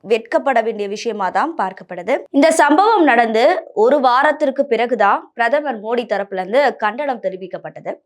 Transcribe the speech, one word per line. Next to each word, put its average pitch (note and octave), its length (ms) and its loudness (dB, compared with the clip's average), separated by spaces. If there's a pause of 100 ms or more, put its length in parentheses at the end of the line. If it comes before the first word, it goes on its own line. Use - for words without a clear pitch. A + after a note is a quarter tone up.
வெட்கப்பட A#3 540 0
வேண்டிய G#3+ 260 -4
விஷயமா G#3 420 -6
தான் A3 240 -2
பார்க்கப்படுது. F#3+ 600 -6 (180)
இந்த C#4 220 4
சம்பவம் E4 500 4
நடந்து A#3 400 2 (320)
ஒரு B3 240 4
வாரத்திற்கு C#4 680 2
பிறகுதான் A#3 540 0 (120)
பிரதமர் B3 480 -2
மோடி A#3 260 -4
தரப்புல G3 360 -6
இருந்து G#3 200 0 (140)
கண்டனம் A#3+ 460 -4
தெரிவிக்கப்பட்டது. F3+ 720 -10 (140)